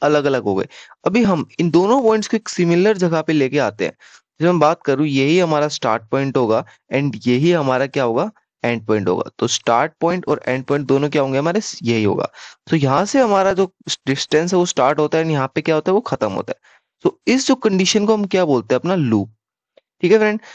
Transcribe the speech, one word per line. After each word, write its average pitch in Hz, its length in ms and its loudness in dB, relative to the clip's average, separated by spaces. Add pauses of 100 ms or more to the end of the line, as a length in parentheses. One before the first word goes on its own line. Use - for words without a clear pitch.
अलग-अलग 143 400 0
हो 101 120 -2
गए। 95 120 -2 (400)
अभी 202 160 2
हम 185 240 0 (140)
इन 170 100 0
दोनों 202 320 2
पॉइंट्स 220 260 2
को 226 80 -2
एक - 120 -6
सिमिलर 180 480 2
जगह 170 260 -2
पे 160 100 -4
लेके 139 260 0
आते 104 260 -2
हैं। 76 120 -6 (440)
जब 156 60 0
मैं 180 120 2
बात 151 240 2
करूँ, 143 240 0
यही 143 320 2
हमारा 156 300 0
स्टार्ट 117 340 -4
पॉइंट 135 340 -2
होगा 120 280 0 (300)
and 131 320 -2
यही 131 260 2
हमारा 135 340 0
क्या 135 180 -2
होगा? 127 260 -2 (340)
एंड 117 220 -4
पॉइंट 104 220 0
होगा। - 300 -2
तो - 80 -2
स्टार्ट 120 540 0
पॉइंट 175 280 -2
और 147 200 -2
एंड 131 160 -4
पॉइंट 143 220 -2
दोनों 139 220 0
क्या 143 140 0
होंगे 135 160 -2
हमारे? 170 220 -2 (220)
यही 117 220 0
होगा। - 240 -2 (420)
तो 165 60 2
यहाँ 139 280 2
से 269 160 0
हमारा 202 320 2
जो 185 200 -2 (340)
डिस्टेंस 151 460 -2
है 185 60 2
वो 180 80 2
स्टार्ट 143 320 0
होता 156 200 0
है 165 60 0
and 160 80 -2
यहाँ 135 220 -2
पे 160 60 -4
क्या 160 140 0
होता 156 160 -2
है? 190 40 2
वो 214 60 2
खत्म 110 320 -4
होता 101 180 -6
है। - 260 -14 (260)
तो - 240 -2
इस 254 200 2
जो 269 80 4
कंडीशन 202 520 0
को 220 80 4
हम 208 100 -2
क्या 185 200 0
बोलते 131 300 0
हैं? 127 60 0
अपना 175 140 -2
लूप। 113 400 0 (680)
ठीक 180 100 2
है 220 60 6
फ्रेंड, 214 220 0 (140)